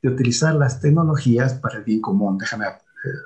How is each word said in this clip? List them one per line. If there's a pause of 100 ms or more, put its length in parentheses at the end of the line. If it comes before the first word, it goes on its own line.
de
utilizar
las
tecnologías
para
el
bien
común.
Déjame,
eh, (480)